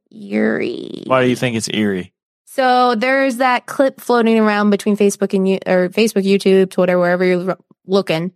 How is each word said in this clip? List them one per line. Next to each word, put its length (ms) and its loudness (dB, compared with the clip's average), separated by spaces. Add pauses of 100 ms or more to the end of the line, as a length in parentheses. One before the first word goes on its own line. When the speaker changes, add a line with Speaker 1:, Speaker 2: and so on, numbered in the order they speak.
(100)
Speaker 1:
eerie. 960 -6
Speaker 2:
Why 160 2
do 80 2
you 60 0
think 200 -4
it's 160 -6
eerie? 400 -2 (340)
Speaker 1:
So 480 2
there's 440 -2
that 280 0
clip 340 -2
floating 380 2
around 320 2
between 260 0
Facebook 380 0
and 140 0
You-, 180 0
or 220 2
Facebook, 360 0
YouTube, 460 2
Twitter, 300 0
wherever 240 0
you're 260 0
r-, 80 -4 (280)
looking, 500 -2